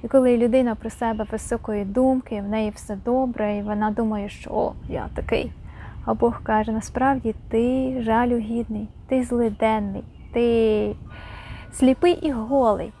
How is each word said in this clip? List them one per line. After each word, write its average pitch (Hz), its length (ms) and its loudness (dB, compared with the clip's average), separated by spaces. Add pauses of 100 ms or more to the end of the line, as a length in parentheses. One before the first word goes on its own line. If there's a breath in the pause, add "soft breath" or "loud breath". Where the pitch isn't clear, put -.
І 233 60 -8
коли 254 280 6
людина 240 380 4
про 220 160 -8
себе 220 420 -4
високої 214 520 -4
думки, 247 600 2
в - 20 -6
неї 214 220 0
все - 340 -10
добре, 240 520 0
і 208 60 -4
вона 208 280 0
думає, 214 380 -2
що - 220 -14
«О, - 220 0 (160)
я - 260 -6
такий». - 380 -2 (520 loud breath)
А 220 100 0
Бог 233 280 0
каже: 220 300 0
насправді 240 640 0 (140)
ти 262 540 0
жалюгідний, 226 880 0 (200)
ти 262 160 2
злиденний, 220 800 0 (280)
ти 220 640 4 (760 loud breath)
сліпий 269 400 6
і 330 180 0
голий. 226 680 2